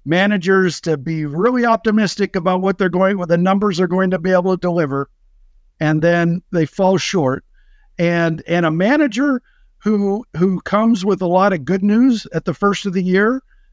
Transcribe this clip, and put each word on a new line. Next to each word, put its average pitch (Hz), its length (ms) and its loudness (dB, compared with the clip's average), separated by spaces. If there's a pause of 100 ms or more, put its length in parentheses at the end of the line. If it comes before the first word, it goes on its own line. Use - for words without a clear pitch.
managers 185 800 0
to 156 160 -2
be 156 300 -6
really 233 360 0
optimistic 220 720 0
about 185 240 0
what 190 200 -2
they're 185 100 2
going, 190 300 0
what 175 100 -6
the 170 80 4
numbers 190 420 0
are 185 80 2
going 185 220 0
to 185 80 0
be 175 140 -2
able 185 260 2
to - 20 -10
deliver, 147 480 -2 (720)
and 156 220 0
then 170 400 0 (100)
they 165 140 0
fall 190 320 0
short. 135 480 -2 (540)
And, 170 480 0
and 175 180 0
a 156 60 0
manager 247 720 0 (400)
who, 208 420 0 (120)
who 180 240 0
comes 214 420 0
with 190 180 0
a 180 60 -2
lot 185 260 2
of 143 120 -6
good 190 180 0
news 226 500 2
at 165 120 -4
the 170 80 -2
first 202 320 -2
of 190 80 -4
the 185 100 -2
year 208 380 2 (320)